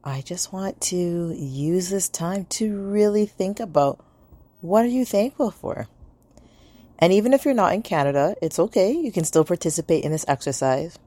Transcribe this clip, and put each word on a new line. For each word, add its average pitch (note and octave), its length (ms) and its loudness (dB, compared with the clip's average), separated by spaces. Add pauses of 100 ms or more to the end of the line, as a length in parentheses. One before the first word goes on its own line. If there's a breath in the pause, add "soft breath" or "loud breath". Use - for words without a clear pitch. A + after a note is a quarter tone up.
I C3+ 160 -8
just - 320 -8
want F#3+ 300 -8
to F3 520 -2
use D#3 560 -2
this F#3+ 200 -2
time F#3 340 -6 (160)
to G#3 180 -2
really G#3 480 2
think G3+ 360 -4
about C#3+ 420 0 (560)
what G3+ 240 2
are A#3+ 60 2
you B3 160 0
thankful A3+ 440 0
for? - 380 -8 (1120 soft breath)
And F3 140 6
even G#3+ 180 4
if C#4 140 4
you're C#4 80 2
not G3 200 2
in G#3+ 100 -2
Canada, C#3+ 580 2
it's D#3+ 180 -2
okay. G3+ 320 2
You D4+ 220 -2
can E3 100 0
still D#3+ 220 2
participate E3 580 0
in D3 80 -2
this D#3 160 -4
exercise. C#3 800 -2